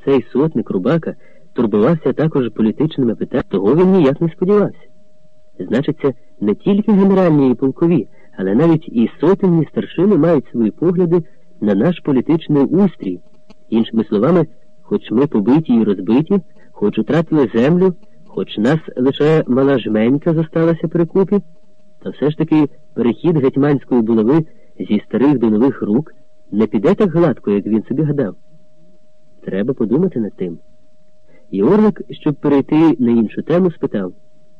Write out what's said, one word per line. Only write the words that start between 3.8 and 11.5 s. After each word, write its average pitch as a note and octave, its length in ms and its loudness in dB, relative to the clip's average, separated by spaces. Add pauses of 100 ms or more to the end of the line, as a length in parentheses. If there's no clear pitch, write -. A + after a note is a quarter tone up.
ніяк D3 280 2
не E3+ 80 -2
сподівався. F#3 500 0 (800)
Значиться, C#3 560 -4 (260)
не G#3 140 0
тільки G3+ 380 0
генеральні F#3 580 4
і B2 40 0
полкові, C#3 540 0 (300)
але F#2+ 160 -2
навіть D#3 340 2
і A2+ 220 0 (100)
сотенні E3+ 500 2
старшини E3 480 0
мають D#3 320 0
свої A2+ 200 0
погляди F3 520 0 (380)